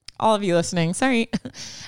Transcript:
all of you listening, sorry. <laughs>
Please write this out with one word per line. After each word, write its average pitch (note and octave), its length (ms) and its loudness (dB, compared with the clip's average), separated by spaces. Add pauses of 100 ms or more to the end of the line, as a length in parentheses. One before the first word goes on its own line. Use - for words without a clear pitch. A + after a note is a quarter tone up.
(220)
all A3 120 4
of G3+ 80 0
you F3+ 120 2
listening, E3+ 400 0
sorry. B3 400 0
<laughs> - 60 -2 (480)